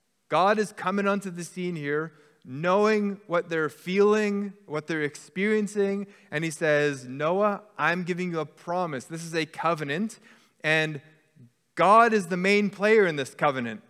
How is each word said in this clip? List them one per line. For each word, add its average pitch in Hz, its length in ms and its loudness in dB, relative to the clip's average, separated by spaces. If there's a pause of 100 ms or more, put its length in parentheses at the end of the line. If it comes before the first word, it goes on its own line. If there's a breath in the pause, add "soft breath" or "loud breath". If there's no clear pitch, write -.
(280)
God 190 300 4
is 208 140 -2
coming 196 360 -2
onto 196 220 -2
the 175 140 -12
scene 180 320 -8
here, 151 360 -4 (320 soft breath)
knowing 202 800 0
what 170 220 -2
they're 160 220 -2
feeling, 202 840 0 (140)
what 151 200 -6
they're 160 160 -2
experiencing, 202 1040 -2 (240 loud breath)
and 151 140 -4
he 165 60 -2
says, 147 580 0
"Noah, 185 540 0 (160)
I'm 170 260 0
giving 180 260 -4
you 165 100 -4
a 156 40 -4
promise. 165 640 -6
This 165 180 -12
is 165 100 -10
a 160 120 -2
covenant, 160 720 -4 (420 soft breath)
and 156 380 0 (760)
God 220 380 6
is 208 140 2
the 185 100 -2
main 202 320 2
player 208 380 4
in 160 100 0
this 135 180 -4
covenant." 123 560 -2